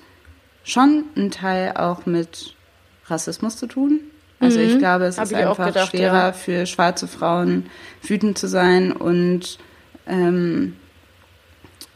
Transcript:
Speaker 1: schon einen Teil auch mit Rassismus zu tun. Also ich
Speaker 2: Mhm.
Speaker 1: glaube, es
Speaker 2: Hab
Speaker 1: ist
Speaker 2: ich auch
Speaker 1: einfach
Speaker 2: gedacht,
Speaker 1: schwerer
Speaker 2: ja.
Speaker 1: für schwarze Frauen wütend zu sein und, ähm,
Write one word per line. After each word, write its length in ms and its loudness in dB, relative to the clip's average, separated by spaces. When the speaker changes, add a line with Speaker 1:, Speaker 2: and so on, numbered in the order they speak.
Speaker 1:
schon 400 2
einen 140 0
Teil 480 -4
auch 260 -4
mit 500 -4
Rassismus 500 -6
zu 100 -10
tun. 340 0
Also 180 4
ich 160 4
Speaker 2:
Mhm. 60 4
Speaker 1:
glaube, 240 4
es 120 -2
Speaker 2:
Hab 80 -2
Speaker 1:
ist 60 -4
Speaker 2:
ich 80 -4
auch 200 2
Speaker 1:
einfach 100 0
Speaker 2:
gedacht, 220 0
Speaker 1:
schwerer 360 2
Speaker 2:
ja. 60 0
Speaker 1:
für 340 -4
schwarze 400 0
Frauen 640 -2
wütend 340 -2
zu 120 -4
sein 440 2
und, 680 0
ähm, 680 0